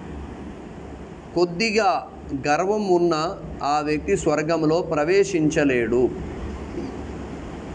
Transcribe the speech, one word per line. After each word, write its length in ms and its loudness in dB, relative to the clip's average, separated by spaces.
కొద్దిగా 720 2
గర్వం 400 2
ఉన్నా 500 2
ఆ 160 2
వ్యక్తి 380 2
స్వర్గంలో 640 2
ప్రవేశించలేడు." 1300 4